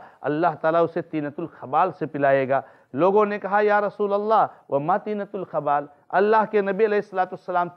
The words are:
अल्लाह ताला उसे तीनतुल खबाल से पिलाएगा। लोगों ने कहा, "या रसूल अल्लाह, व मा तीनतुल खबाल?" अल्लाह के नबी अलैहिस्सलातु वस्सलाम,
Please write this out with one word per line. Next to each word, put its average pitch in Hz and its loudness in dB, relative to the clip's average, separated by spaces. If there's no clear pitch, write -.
अल्लाह 156 0
ताला 160 2
उसे 165 0
तीनतुल 151 -6
खबाल 156 -2
से 151 -8
पिलाएगा। 139 2
लोगों 190 4
ने 208 -4
कहा, 196 0
"या 208 4
रसूल 202 -4
अल्लाह, 208 2
व 139 0
मा 170 -2
तीनतुल 208 -8
खबाल?" 147 -2
अल्लाह 208 2
के 208 0
नबी 196 0
अलैहिस्सलातु 190 -2
वस्सलाम, 175 -4